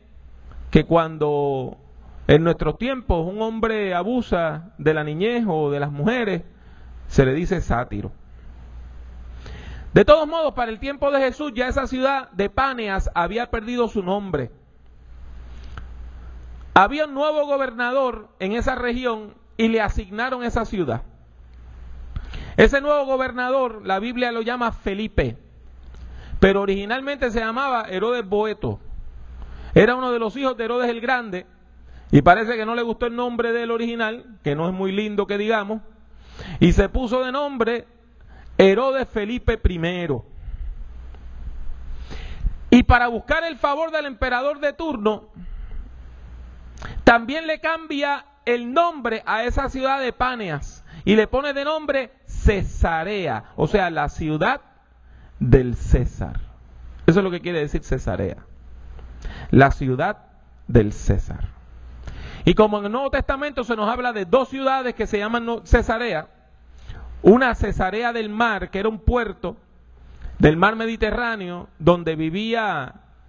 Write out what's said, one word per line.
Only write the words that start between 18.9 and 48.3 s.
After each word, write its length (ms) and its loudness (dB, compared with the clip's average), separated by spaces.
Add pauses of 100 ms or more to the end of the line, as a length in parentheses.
y 100 2
le 140 2
asignaron 640 -4
esa 200 -2
ciudad. 400 -2 (1500)
Ese 240 6
nuevo 240 2
gobernador, 800 -2
la 140 0
Biblia 320 -2
lo 100 -2
llama 300 -2
Felipe, 680 -2 (1040)
pero 220 6
originalmente 720 -2
se 80 -2
llamaba 500 -2
Herodes 380 -2
Boeto. 520 -2 (920)
Era 220 8
uno 160 -2
de 80 0
los 160 -2
hijos 220 -2
de 80 -4
Herodes 240 0
el 120 -4
Grande, 440 -2 (680)
y 100 10
parece 360 6
que 80 -2
no 100 -2
le 60 0
gustó 240 -2
el 100 -4
nombre 380 -2
del 180 -2
original, 540 -4 (180)
que 120 0
no 120 -2
es 60 -2
muy 180 -2
lindo 360 -2
que 100 -2
digamos, 440 -2 (760)
y 140 8
se 160 4
puso 340 0
de 80 -2
nombre 560 -2 (720)
Herodes 500 6
Felipe 500 -2
primero. 680 0 (2500)
Y 140 10
para 240 6
buscar 360 0
el 140 -4
favor 340 0
del 140 -2
emperador 540 -2
de 140 -2
turno, 560 -2 (1700)
también 440 4
le 120 -2
cambia 680 -4 (200)